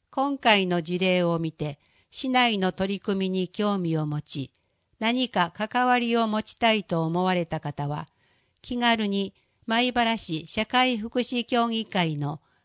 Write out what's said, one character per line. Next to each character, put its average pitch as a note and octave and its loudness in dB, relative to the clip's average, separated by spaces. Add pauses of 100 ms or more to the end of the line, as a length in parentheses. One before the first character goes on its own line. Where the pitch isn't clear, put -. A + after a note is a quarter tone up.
今 C4+ -2
回 G#3 6
の F3 2
事 F3+ -4
例 F3+ 2
を E3+ 2
見 E3 -2
て、 D3 -8 (300)
市 - -6
内 B3 2
の F#3 0
取 G3 -2
り F#3 -8
組 G3 -2
み - -
に F#3 -2
興 G#3 -2
味 E3 0
を D3+ -2
持 D3 -4
ち、 - -10 (480)
何 A#3+ 0
か F3 0
関 A#3+ -2
わ B3 4
り A#3 0
を A3+ 2
持 G#3+ 0
ち - -14
た A3+ 2
い G#3+ 0
と E3 -2
思 E3+ 0
わ F#3 2
れ F3 0
た D#3+ -6
方 C#3+ -6
は、 D3 -6 (540)
気 A#3+ -6
軽 A3+ 2
に G3 -2 (340)
米 A#3+ 2
原 A3+ 0
市 D#3+ -6
社 G#3+ -2
会 B3+ 2
福 A3+ -4
祉 A#3+ -2
協 A#3 0
議 A3+ -4
会 E3 0
の C#3+ -4 (240)